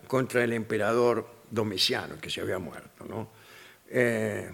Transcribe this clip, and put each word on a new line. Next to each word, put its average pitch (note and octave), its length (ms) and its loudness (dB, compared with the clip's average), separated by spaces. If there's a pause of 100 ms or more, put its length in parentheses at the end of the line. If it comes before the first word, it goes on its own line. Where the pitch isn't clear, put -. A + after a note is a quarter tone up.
contra B2+ 380 2
el A#2 80 2
emperador A2+ 720 2 (240)
Domiciano, G#2 680 0
que - 100 -10
se - 120 -6
había F#2+ 180 -2
muerto, - 480 -12
¿no? G#2+ 200 -8 (600)
Eh, A2 640 0